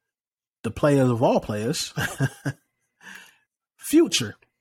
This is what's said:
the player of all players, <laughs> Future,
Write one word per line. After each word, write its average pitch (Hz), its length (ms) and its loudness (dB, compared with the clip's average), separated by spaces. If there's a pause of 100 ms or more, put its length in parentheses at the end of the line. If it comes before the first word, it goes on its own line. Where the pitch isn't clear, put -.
(640)
the 113 80 -8
player 143 340 2
of 123 180 2
all 202 180 2
players, - 520 -6 (920)
<laughs> - 920 -20
Future, 226 600 0 (240)